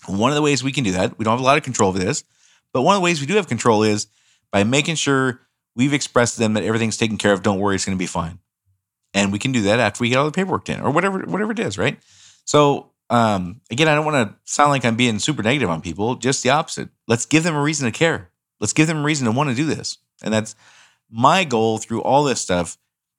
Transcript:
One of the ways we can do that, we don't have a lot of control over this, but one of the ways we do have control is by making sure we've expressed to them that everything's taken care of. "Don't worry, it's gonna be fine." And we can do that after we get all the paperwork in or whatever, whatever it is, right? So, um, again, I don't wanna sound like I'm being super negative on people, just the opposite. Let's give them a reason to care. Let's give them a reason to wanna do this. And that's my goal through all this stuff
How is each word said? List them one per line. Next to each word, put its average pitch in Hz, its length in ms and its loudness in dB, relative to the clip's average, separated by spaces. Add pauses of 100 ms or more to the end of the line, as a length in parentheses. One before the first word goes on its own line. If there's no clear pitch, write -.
One 101 240 0
of 147 40 -2
the 151 80 2
ways 143 200 2
we 135 100 -4
can 131 120 -2
do 95 80 0
that, 92 260 -2
we 107 60 -6
don't 110 80 2
have 123 80 0
a 131 40 -4
lot 139 140 4
of - 40 -2
control 110 280 0
over 92 80 -4
this, 104 260 -2 (480)
but 131 80 0
one 180 160 2
of 196 40 0
the 175 40 0
ways 170 160 0
we 139 60 -6
do 185 100 -2
have 196 120 0
control 110 340 2
is 107 240 0 (440)
by 101 140 2
making 139 300 0
sure 131 480 0 (340)
we've 135 160 2
expressed 123 420 0
to 110 60 -10
them 110 140 2
that 98 100 0
everything's 110 320 0
taken 110 220 -2
care 101 160 4
of. 92 80 -2
"Don't 98 180 0
worry, 101 140 0
it's 92 100 -2
gonna 95 120 -4
be 90 100 -4
fine." 82 320 -8 (720)
And 98 180 0
we 104 80 -4
can 131 140 -4
do 117 100 0
that 104 180 2
after 107 200 0
we 120 80 0
get 127 80 0
all 139 80 2
the 151 80 -4
paperwork 185 380 -4
in - 100 -6
or 113 100 -2
whatever, 185 300 0
whatever 214 320 -4
it 208 60 -6
is, 120 180 -6
right? 123 240 -2 (460)
So, 147 460 2 (180)
um, 104 500 0 (100)
again, 156 180 2
I 151 60 4
don't 151 120 0
wanna 131 380 0
sound 147 260 2
like 131 140 0
I'm 113 120 2
being 117 220 0
super 131 240 -2
negative 120 260 0
on 80 140 -4
people, 95 320 -4
just 135 280 -2
the 123 80 2
opposite. 151 380 -2 (180)
Let's - 200 0
give 160 180 2
them 170 100 0
a 143 80 0
reason 143 220 -2
to 110 120 -4
care. 131 340 0 (280)
Let's 104 140 -4
give 156 140 2
them 160 120 -2
a 147 60 -2
reason 147 220 0
to 110 60 2
wanna 135 220 0
do 147 120 -2
this. - 320 -6 (240)
And 104 100 -4
that's 110 220 -2 (560)
my 143 340 2
goal 113 340 0
through 113 240 -6
all 139 220 2
this 127 160 0
stuff - 380 -4 (400)